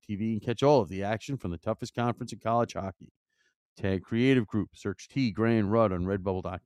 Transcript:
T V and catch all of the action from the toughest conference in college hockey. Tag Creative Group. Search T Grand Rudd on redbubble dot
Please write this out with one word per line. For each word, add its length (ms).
T 80
V 200
and 60
catch 220
all 180
of 80
the 140
action 340
from 140
the 80
toughest 380
conference 360
in 60
college 360
hockey. 380
Tag 260
Creative 440
Group. 280
Search 340
T 220
Grand 420
Rudd 200
on 120
redbubble 380
dot 240